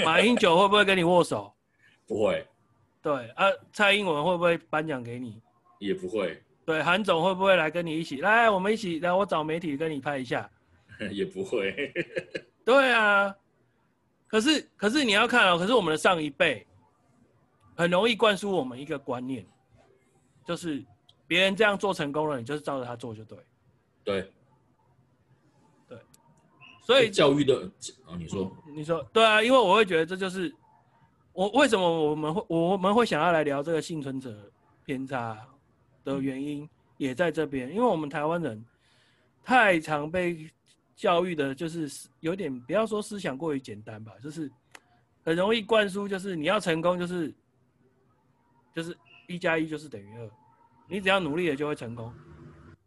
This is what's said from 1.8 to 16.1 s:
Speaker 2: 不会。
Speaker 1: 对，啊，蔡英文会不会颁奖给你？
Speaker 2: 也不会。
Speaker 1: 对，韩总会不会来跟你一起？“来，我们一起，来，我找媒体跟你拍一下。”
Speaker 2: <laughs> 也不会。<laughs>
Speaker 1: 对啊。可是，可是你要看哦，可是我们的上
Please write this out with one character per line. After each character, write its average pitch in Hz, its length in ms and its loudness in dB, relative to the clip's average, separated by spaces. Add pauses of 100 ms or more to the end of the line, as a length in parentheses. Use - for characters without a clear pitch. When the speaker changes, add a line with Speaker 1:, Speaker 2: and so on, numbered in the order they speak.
Speaker 2:
不 - 160 -2
会。 85 240 0 (540)
Speaker 1:
对， 135 300 -4
啊， 185 140 0 (280)
蔡 202 180 4
英 202 140 2
文 147 180 0
会 175 140 2
不 170 40 -6
会 170 160 4
颁 156 300 -4
奖 135 160 -4
给 120 160 -10
你？ 113 220 -12 (380)
Speaker 2:
也 98 140 -4
不 92 140 -6
会。 92 340 -4 (220)
Speaker 1:
对， 156 180 0
韩 185 220 2
总 175 180 2
会 185 140 2
不 185 80 -4
会 190 140 6
来 156 120 0
跟 170 160 -4
你 160 140 -4
一 - 20 -4
起 143 220 -8
？“来， 226 260 4
我 202 80 4
们 190 140 0
一 220 60 -2
起， 170 240 -6
来， 175 100 0
我 190 140 2
找 170 180 -2
媒 156 160 -4
体 165 160 -4
跟 160 160 -4
你 143 80 -6
拍 143 180 -4
一 131 60 -6
下。” 117 260 -6 (520)
Speaker 2:
<laughs> 101 100 -6
也 98 140 -4
不 95 180 -8
会。 110 480 -4 (340)
<laughs> - 380 -16
Speaker 1:
对 262 300 4
啊。 202 420 4 (920)
可 220 120 0
是， 277 380 0
可 196 100 -2
是 277 160 0
你 214 100 2
要 220 140 4
看 226 240 4
哦， 170 60 4
可 175 80 -2
是 226 80 2
我 233 80 4
们 160 100 0
的 156 60 0
上 180 240 2